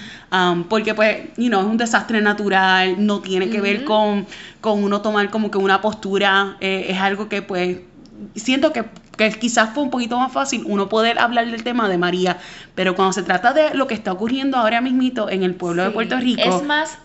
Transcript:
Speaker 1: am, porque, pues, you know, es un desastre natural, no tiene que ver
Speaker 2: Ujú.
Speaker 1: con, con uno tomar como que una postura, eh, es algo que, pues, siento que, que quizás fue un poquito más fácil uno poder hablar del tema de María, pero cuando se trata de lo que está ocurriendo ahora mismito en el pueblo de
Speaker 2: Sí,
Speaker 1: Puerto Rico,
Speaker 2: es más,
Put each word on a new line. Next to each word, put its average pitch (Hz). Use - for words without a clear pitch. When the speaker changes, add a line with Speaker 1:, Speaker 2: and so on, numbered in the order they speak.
Speaker 1:
am, 180
porque, 220
pues, 214
you 240
know, 196
es 190
un 220
desastre 226
natural, 190
no 202
tiene 190
que 214
ver 202
Speaker 2:
Ujú. 277
Speaker 1:
con, 208
con 208
uno 202
tomar 208
como 214
que 208
una 196
postura, 196
eh, 190
es 185
algo 196
que, 202
pues, 180
siento 269
que, 226
que 214
quizás 226
fue 294
un 254
poquito 240
más 254
fácil 269
uno 202
poder 226
hablar 233
del 226
tema 240
de 180
María, 180
pero 185
cuando 190
se 180
trata 185
de 302
lo 262
que 233
está 208
ocurriendo 254
ahora 233
mismito 254
en 190
el 180
pueblo 175
de 196
Speaker 2:
Sí, 214
Speaker 1:
Puerto 226
Rico, -
Speaker 2:
es 185
más, 302